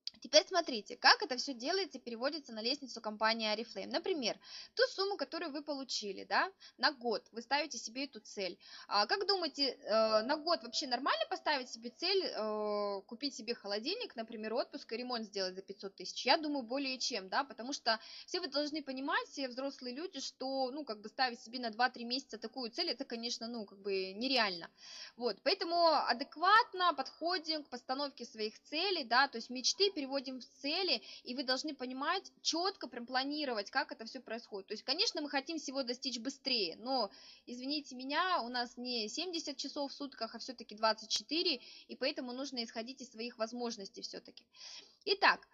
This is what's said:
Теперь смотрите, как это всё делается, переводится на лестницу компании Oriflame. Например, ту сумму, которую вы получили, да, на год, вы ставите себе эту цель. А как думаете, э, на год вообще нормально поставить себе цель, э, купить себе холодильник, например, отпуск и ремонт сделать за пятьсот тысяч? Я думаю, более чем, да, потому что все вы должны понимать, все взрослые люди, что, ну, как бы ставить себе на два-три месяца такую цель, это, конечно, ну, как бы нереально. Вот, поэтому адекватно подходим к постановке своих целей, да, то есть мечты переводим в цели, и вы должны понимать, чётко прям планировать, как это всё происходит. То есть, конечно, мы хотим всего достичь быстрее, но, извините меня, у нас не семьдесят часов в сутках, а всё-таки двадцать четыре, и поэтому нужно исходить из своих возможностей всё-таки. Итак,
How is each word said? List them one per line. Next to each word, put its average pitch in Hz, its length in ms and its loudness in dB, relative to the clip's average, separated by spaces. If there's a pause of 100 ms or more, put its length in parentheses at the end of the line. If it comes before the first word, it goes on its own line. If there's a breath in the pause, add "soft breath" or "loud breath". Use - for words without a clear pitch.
(200)
Теперь 285 240 8
смотрите, 320 520 0
как 440 260 8
это 269 140 0
всё 277 160 -2
делается, 285 480 -2
переводится 254 520 -4
на 220 80 -8
лестницу 240 400 -2
компании 220 540 2
Oriflame. 208 320 -4
Например, 285 500 0 (380 loud breath)
ту - 140 4
сумму, 392 280 0
которую 320 360 -4
вы 294 100 -4
получили, 220 600 -4
да, 262 260 2 (260 loud breath)
на 262 140 2
год, 233 400 -2
вы 220 100 -10
ставите 285 380 0
себе 254 280 -6
эту 226 120 -10
цель. - 400 -6 (300 loud breath)
А 208 180 4
как 392 220 0
думаете, 320 500 2
э, 220 440 6
на 277 140 2
год 311 280 2
вообще 247 240 -4
нормально 359 420 2
поставить 294 400 0
себе 233 200 -10
цель, 370 340 2
э, 208 840 0
купить 262 300 -6
себе 226 180 -4
холодильник, 226 600 -4
например, 220 380 -6
отпуск 285 380 -4
и 226 40 -2
ремонт 240 300 -4
сделать 190 280 -2
за 190 80 -10
пятьсот - 320 -10
тысяч? - 320 -8
Я 277 100 8
думаю, 294 280 0
более 262 340 -2
чем, 196 300 -2
да, 226 160 2
потому 254 280 -8
что 220 280 0 (260 loud breath)
все 359 140 -2
вы 349 80 -4
должны 294 340 -2
понимать, 285 460 -2
все 277 180 -4
взрослые 254 480 -6
люди, 311 240 -6
что, 262 540 -2
ну, 302 120 -6
как 214 160 -6
бы 214 80 -10
ставить 254 320 -2
себе 247 200 -8
на 233 100 -2
два-три 240 340 2
месяца 247 340 -4
такую 233 340 -6
цель, 339 160 -2
это, 269 160 -2
конечно, 233 420 -6
ну, 233 200 -6
как 202 120 -18
бы 196 360 -2
нереально. 214 540 2 (480 loud breath)
Вот, 233 280 0
поэтому 339 320 2 (320)
адекватно 359 840 6
подходим 320 680 -2
к - 60 -18
постановке 262 560 -4
своих 220 380 -4
целей, 339 420 0
да, 247 240 6
то - 100 -8
есть 226 100 -8
мечты 262 500 2
переводим 269 100 -2 (320)
в - 40 -14 (180)
цели, 311 400 0 (220 loud breath)
и 247 100 -6
вы 277 80 -2
должны 262 320 -2
понимать, 269 640 -4
чётко 339 480 0
прям 247 160 -10
планировать, 262 640 -2
как 294 220 0
это 226 120 -10
всё 240 180 -10
происходит. 220 460 -8
То - 40 -6
есть, 214 120 -8
конечно, 349 360 0
мы 294 80 -2
хотим 294 300 -2
всего 277 240 -4
достичь 240 360 -4
быстрее, 226 580 -2
но, 233 340 0 (360 loud breath)
извините 269 480 -6
меня, 294 460 0
у 233 80 -2
нас 247 280 -4
не 240 320 -2
семьдесят 311 480 -4
часов 285 340 -4
в - 40 -14
сутках, 247 400 -6
а 226 40 -10
всё-таки 226 380 -12
двадцать 220 340 2
четыре, 320 500 0 (280 loud breath)
и 226 80 -10
поэтому 262 360 -2
нужно 262 320 -4
исходить 240 380 -8
из 233 80 -14
своих 233 280 -8
возможностей 226 600 -4
всё-таки. - 460 -12 (580 loud breath)
Итак, - 500 6